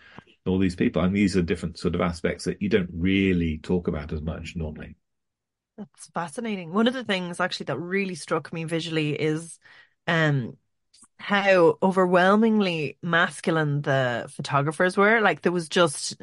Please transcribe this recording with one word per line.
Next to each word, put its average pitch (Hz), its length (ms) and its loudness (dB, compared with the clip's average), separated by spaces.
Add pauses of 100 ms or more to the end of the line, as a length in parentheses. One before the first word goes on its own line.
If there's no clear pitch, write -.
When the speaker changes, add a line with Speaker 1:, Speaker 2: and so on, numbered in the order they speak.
(480)
Speaker 1:
all 92 120 2
these 90 160 2
people. 120 280 0
And 92 120 2
these 98 220 2
are 92 60 4
different 82 340 -4
sort 87 180 -4
of 92 60 0
aspects 87 440 -4
that - 160 -6
you 101 80 -2
don't 92 220 0
really 90 680 0
talk 90 280 -2
about 78 240 -6
as 80 100 -6
much 78 340 -10
normally. 76 400 -10 (840)
Speaker 2:
That's - 360 -18
fascinating. 185 580 -8
One 220 160 2
of 254 60 0
the 262 100 -6
things 180 380 -4
actually 180 240 -4
that 135 120 -4
really 180 380 -4
struck - 380 -6
me 165 100 -6
visually 160 560 -4
is, 156 400 -4 (480)
um, 151 480 0 (600)
how 190 640 4
overwhelmingly 185 1200 4
masculine 160 800 0
the 131 480 0
photographers 147 640 -2
were. 208 240 4
Like, 185 220 2
there 175 100 2
was 170 160 -2
just - 560 0